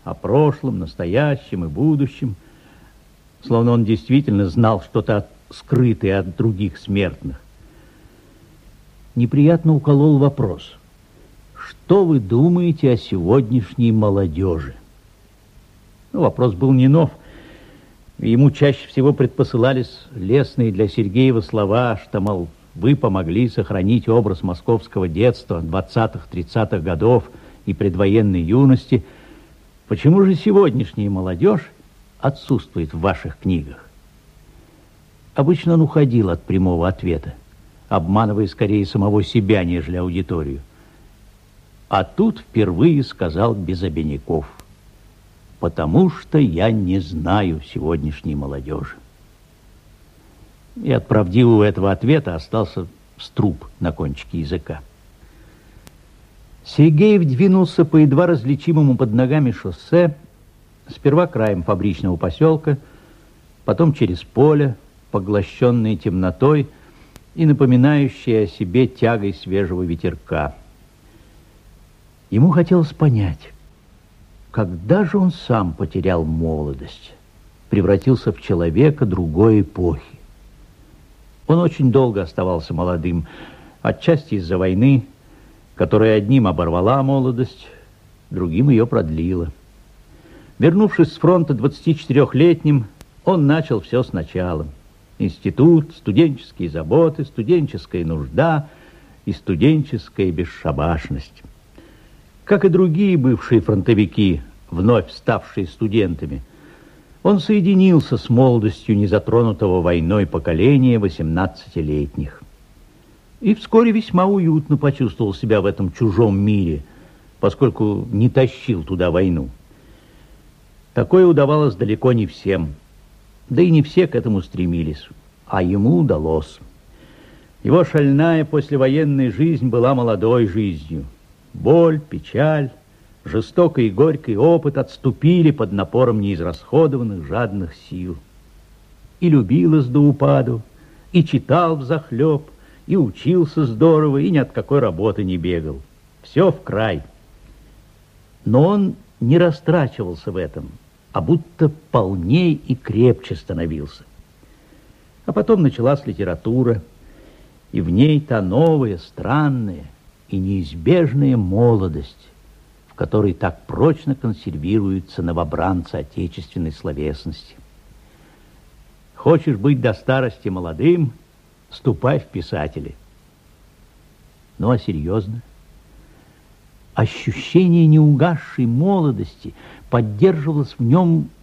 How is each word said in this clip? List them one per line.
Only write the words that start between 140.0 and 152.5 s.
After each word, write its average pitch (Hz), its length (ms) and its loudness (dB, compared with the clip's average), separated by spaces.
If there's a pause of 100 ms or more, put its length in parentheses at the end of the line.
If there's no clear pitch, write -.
и 170 100 4
читал 165 520 0
взахлеб, 147 720 -2 (380)
и 151 100 -2
учился 156 680 0
здорово, 151 520 2
и 165 120 0
ни 170 80 2
от 127 140 -2
какой 139 280 -2
работы 104 440 -2
не 92 140 -4
бегал. 80 440 -6 (400)
Все 185 300 0
в 151 100 -6
край. 98 400 -4 (1400)
Но 131 220 4
он 196 280 0 (240)
не 135 200 2
растрачивался 147 920 -2
в 90 60 -8
этом, 76 320 -10 (420)
а - 100 -4
будто 156 480 0 (200)
полней 107 640 0